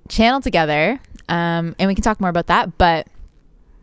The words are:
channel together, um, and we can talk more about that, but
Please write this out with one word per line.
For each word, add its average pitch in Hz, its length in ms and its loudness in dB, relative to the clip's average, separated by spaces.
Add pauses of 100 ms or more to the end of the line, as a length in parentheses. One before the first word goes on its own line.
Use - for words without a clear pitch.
channel 240 320 2
together, 170 580 0 (300)
um, 170 500 -2
and 190 100 0
we 196 60 0
can - 80 -2
talk 214 180 -2
more 190 100 0
about 170 160 -2
that, 196 320 0
but 170 280 2 (760)